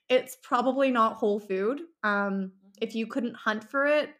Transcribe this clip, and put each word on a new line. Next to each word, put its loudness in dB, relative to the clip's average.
it's 0
probably 2
not 4
whole 0
food. -2
Um, 0
if -4
you -2
couldn't -4
hunt -4
for 0
it 2